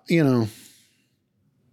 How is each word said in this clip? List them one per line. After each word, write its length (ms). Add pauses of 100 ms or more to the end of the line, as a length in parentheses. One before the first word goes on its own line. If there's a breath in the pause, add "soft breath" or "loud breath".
you 140
know, 240 (1300 loud breath)